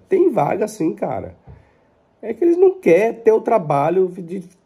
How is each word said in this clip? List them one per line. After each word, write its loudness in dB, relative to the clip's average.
Tem 2
vaga -2
sim, -4
cara. -8
É -8
que -6
eles 2
não 4
querem 2
ter 4
o 4
trabalho 0
de -12